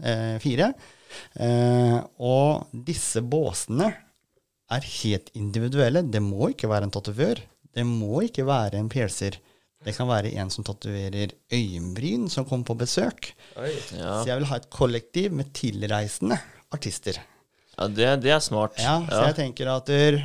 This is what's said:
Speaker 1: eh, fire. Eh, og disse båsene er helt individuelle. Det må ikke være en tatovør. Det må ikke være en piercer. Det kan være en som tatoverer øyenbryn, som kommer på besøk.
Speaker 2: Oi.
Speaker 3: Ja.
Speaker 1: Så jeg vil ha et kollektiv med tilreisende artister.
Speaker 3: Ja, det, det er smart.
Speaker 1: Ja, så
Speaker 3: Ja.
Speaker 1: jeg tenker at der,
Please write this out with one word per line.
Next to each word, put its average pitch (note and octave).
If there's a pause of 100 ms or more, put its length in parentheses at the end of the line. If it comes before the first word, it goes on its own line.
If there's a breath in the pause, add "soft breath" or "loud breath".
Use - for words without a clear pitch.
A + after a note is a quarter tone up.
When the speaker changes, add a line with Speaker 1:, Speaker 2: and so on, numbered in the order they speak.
Speaker 1:
eh, A2+
fire. D#3 (640 loud breath)
Eh, A#2+ (200)
og C3
disse B2+
båsene D3 (800)
er B2
helt -
individuelle. A#2+
Det A2
må G2+
ikke -
være G2+
en -
tatovør. B2+ (340)
Det A#2+
må A#2
ikke A3
være A#2+
en A2
piercer. G2+ (440)
Det G#2
kan B2
være G#2+
en G2
som G#2
tatoverer G2+ (180)
øyenbryn, A#2
som C3+
kommer B2
på A#2
besøk. - (240 soft breath)
Speaker 2:
Oi. C#3 (260)
Speaker 3:
Ja. F2+
Speaker 1:
Så A2+
jeg B2+
vil C#3+
ha B2+
et -
kollektiv C#3+
med C#3
tilreisende G#2 (340 loud breath)
artister. - (640 soft breath)
Speaker 3:
Ja, F#2+
det, A2 (120)
det B2+
er D#3
smart. G#2+
Speaker 1:
Ja, C#3 (100)
så G#2+
Speaker 3:
Ja. B2+
Speaker 1:
jeg D#3
tenker C3
at C3
der, C#3+ (100)